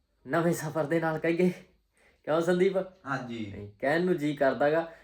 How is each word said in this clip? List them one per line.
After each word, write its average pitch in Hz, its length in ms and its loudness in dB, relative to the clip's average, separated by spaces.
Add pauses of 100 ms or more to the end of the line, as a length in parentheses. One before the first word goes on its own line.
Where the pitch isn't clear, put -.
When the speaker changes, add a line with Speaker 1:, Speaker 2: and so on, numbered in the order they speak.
(260)
Speaker 1:
ਨਵੇਂ 165 260 0
ਸਫ਼ਰ 151 320 -4
ਦੇ 165 160 0
ਨਾਲ, 160 180 0
ਕਹੀਏ 170 320 2 (760)
ਕਿਉਂ 156 160 2
ਸੰਦੀਪ? 180 360 2 (300)
Speaker 2:
ਹਾਂਜੀ। 120 460 -6
Speaker 1:
ਨਹੀਂ, 101 180 -12 (100)
ਕਹਿਣ 156 240 2
ਨੂੰ 180 120 2
ਜੀ 147 180 -2
ਕਰਦਾ 135 360 2
ਗਾ, 165 220 0 (120)